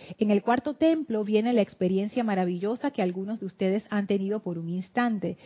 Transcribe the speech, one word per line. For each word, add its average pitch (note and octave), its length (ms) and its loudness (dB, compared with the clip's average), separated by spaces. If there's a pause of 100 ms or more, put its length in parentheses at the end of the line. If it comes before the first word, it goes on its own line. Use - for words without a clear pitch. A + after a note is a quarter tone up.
(180)
en G#3+ 120 0
el G3+ 140 4
cuarto B3+ 300 0
templo D#4 500 2
viene G#3+ 300 2
la A3+ 80 6
experiencia G3 640 0
maravillosa G3 680 -2
que A3 100 -2
algunos F#3+ 380 -4
de G3 60 -8
ustedes F#3+ 440 -2
han G3+ 180 -2
tenido G3+ 340 -2
por F3 160 -6
un E3 100 -6
instante, F#3 800 -2